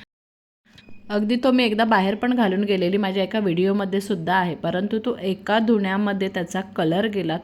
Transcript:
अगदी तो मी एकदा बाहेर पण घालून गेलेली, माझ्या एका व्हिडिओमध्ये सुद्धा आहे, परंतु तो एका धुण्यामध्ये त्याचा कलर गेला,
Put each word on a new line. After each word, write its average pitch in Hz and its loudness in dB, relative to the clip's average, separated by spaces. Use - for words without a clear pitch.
अगदी 214 0
तो 262 2
मी 254 4
एकदा 220 2
बाहेर 202 2
पण 247 0
घालून 208 2
गेलेली, 190 0
माझ्या 190 0
एका 202 -2
व्हिडिओमध्ये 196 0
सुद्धा 185 -2
आहे, 175 0
परंतु 190 -2
तो 233 -4
एका 190 0
धुण्यामध्ये 202 0
त्याचा 185 -4
कलर 185 0
गेला, 175 -2